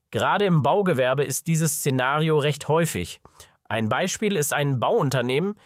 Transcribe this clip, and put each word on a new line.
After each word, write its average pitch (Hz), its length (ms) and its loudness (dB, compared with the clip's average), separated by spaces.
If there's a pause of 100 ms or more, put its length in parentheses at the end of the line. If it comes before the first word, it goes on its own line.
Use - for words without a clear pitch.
(100)
Gerade 156 340 0
im 170 180 4
Baugewerbe 139 640 2
ist - 220 -6
dieses 160 320 0
Szenario 147 600 0
recht 143 300 -2
häufig. 156 520 -2 (440)
Ein 110 240 -2
Beispiel 190 480 -2
ist 147 160 -2
ein 139 260 0
Bauunternehmen, 139 760 0 (120)